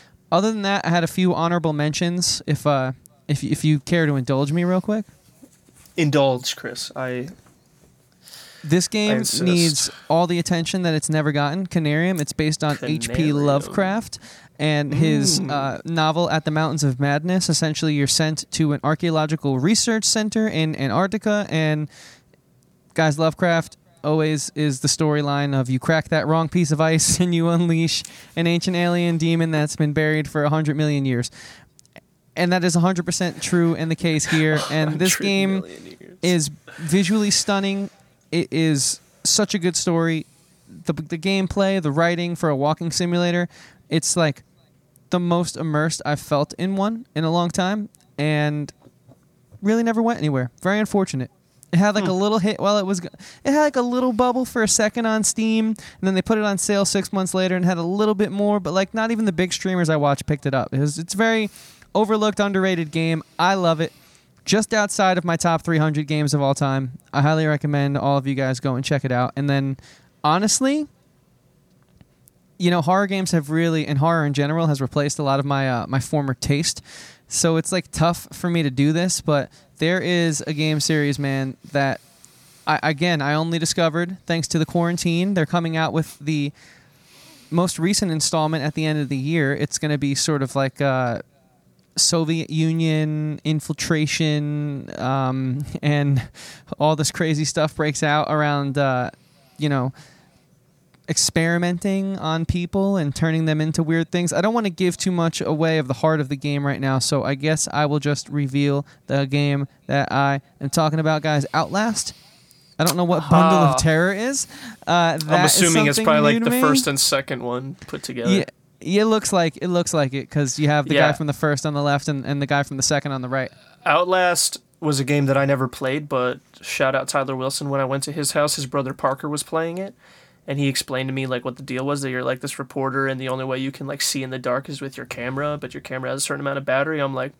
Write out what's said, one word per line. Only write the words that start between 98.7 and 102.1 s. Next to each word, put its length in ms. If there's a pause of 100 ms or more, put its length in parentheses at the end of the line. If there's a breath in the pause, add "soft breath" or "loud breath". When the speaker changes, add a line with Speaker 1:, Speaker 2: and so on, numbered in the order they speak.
Speaker 1:
uh, 320 (480)
you 120
know, 220 (1200 soft breath)
experimenting 1080